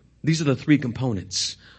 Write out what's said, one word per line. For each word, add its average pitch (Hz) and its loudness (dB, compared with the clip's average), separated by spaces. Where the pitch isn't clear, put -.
These 156 2
are 156 0
the 135 4
three 147 4
components 113 -4